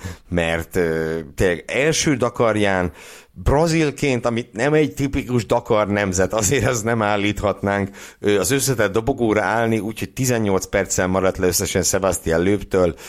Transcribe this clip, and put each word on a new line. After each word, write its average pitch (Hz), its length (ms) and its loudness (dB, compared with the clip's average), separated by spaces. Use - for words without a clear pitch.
mert, 82 480 -2
ö, 80 420 0
tényleg 90 320 0
első 147 480 0
Dakarján 104 800 0
brazilként, 143 840 0
amit 120 260 -4
nem 131 200 -2
egy 151 220 2
tipikus 123 520 -2
Dakar 110 420 2
nemzet, 95 440 0
azért 113 340 0
azt 120 180 -2
nem 117 180 0
állíthatnánk, 101 920 0
ö, 104 200 2
az 92 120 0
összetett 123 420 0
dobogóra 113 500 0
állni, 113 360 0
úgyhogy 104 320 -6
tizennyolc 113 540 0
perccel 95 420 0
maradt 92 300 2
le 92 100 0
összesen 90 360 0
Sebastian 85 600 0
Loebtől, 92 520 2